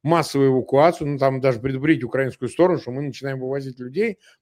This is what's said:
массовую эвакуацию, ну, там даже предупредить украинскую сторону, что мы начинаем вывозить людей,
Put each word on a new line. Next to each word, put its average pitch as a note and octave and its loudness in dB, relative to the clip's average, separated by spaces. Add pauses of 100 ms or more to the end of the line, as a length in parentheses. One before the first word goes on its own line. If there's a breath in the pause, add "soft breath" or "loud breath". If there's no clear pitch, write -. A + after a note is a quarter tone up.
массовую C#3 2
эвакуацию, C#3+ 2
ну, C#3+ -4
там C3+ 0
даже B2+ 2
предупредить C3+ 0
украинскую B2+ -4
сторону, E3+ 2
что A#2+ -12
мы C3+ -8
начинаем C3+ -8
вывозить C3+ -8
людей, F3 -4 (220 soft breath)